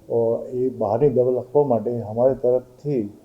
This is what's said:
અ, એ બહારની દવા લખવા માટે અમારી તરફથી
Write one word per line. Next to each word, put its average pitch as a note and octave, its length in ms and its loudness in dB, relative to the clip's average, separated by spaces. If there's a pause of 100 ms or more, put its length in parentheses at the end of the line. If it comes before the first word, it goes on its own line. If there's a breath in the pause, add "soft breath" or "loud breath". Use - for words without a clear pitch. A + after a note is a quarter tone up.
અ, - 120 -8 (380)
એ B2+ 180 -2
બહારની A#2 400 0
દવા B2 220 2
લખવા B2+ 320 0
માટે A#2+ 380 0
અમારી A#2 340 0
તરફથી B2+ 880 -2